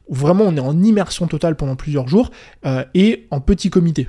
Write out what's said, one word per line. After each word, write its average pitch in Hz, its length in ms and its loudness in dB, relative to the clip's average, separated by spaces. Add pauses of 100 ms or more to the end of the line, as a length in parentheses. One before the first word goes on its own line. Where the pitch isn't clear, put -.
où 147 80 -8
vraiment 175 300 2
on 170 120 0
est - 20 -2
en 147 220 0
immersion 202 460 0
totale 160 280 -2
pendant 135 200 -4
plusieurs 139 320 -4
jours, 220 240 2 (340)
euh, 131 180 -2 (120)
et 202 340 2
en 139 100 -4
petit 185 300 0
comité, 165 400 0